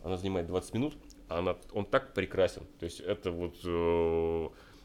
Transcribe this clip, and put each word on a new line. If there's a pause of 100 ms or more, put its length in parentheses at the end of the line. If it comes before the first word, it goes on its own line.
Она
занимает
двадцать
минут, (320)
а
она, (160)
он
так
прекрасен. (160)
То
есть
это
вот, (100)
э, (360)